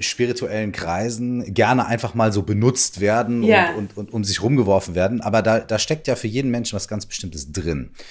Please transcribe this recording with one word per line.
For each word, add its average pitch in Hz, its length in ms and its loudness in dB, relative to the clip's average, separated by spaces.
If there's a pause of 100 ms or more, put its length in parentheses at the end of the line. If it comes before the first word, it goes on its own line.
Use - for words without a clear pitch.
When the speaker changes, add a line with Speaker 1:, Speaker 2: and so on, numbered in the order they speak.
Speaker 1:
spirituellen 110 680 -2
Kreisen 113 800 -4
gerne 117 360 4
einfach 117 260 -2
mal 110 180 4
so 98 120 0
benutzt 110 560 2
werden 110 420 2
und, 214 80 4
Speaker 2:
Ja. 180 220 6
Speaker 1:
und, 165 260 -8
und - 160 -10
um 110 100 -2
sich 98 200 -2
rumgeworfen 101 500 4
werden. 101 280 0
Aber 110 200 2
da, 110 200 2
da 107 180 -4
steckt - 280 -2
ja 123 80 2
für - 120 -6
jeden 127 240 -2
Menschen 117 240 -4
was - 120 -6
ganz 107 200 -8
Bestimmtes 73 440 -10
drin. 76 380 -4 (220)